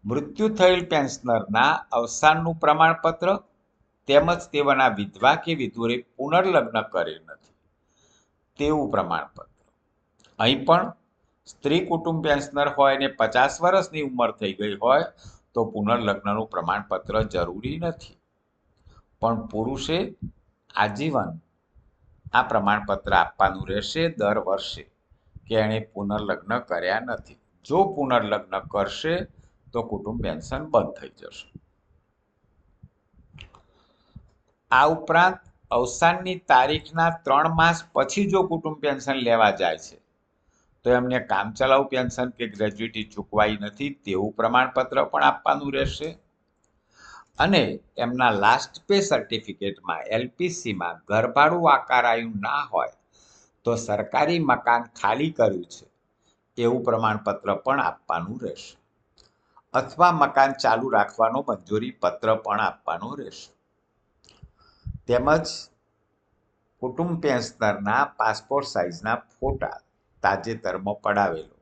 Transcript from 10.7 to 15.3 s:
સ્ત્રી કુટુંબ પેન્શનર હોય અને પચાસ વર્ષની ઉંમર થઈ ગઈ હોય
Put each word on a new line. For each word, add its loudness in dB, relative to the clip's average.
સ્ત્રી -2
કુટુંબ -4
પેન્શનર 0
હોય 4
અને -2
પચાસ 2
વર્ષની 0
ઉંમર 0
થઈ -6
ગઈ -4
હોય 2